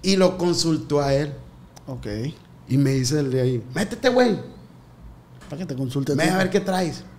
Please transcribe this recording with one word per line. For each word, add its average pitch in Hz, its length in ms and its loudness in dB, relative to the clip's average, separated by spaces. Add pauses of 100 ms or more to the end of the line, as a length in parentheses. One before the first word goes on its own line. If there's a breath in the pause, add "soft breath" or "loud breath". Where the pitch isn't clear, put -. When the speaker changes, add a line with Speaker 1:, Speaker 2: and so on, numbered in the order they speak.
Speaker 1:
Y 190 120 2
lo 185 220 4
consultó 160 640 0
a 139 120 2
él. 143 200 0 (540)
Speaker 2:
Ok. 123 200 -10 (640)
Speaker 1:
Y 131 80 2
me 139 140 4
dice 135 280 0
el 135 120 0
de 131 100 2
ahí, 123 220 0 (120)
"Métete, 233 340 0
güey. 247 300 4 (1080)
Speaker 2:
Para 143 100 -10
que 185 60 -6
te 143 100 -8
consulte 135 400 -2
Speaker 1:
Ve 156 100 2
a 175 80 4
Speaker 2:
tú. 185 40 2
Speaker 1:
ver 190 140 2
qué 202 100 2
traes". 185 420 -2 (160)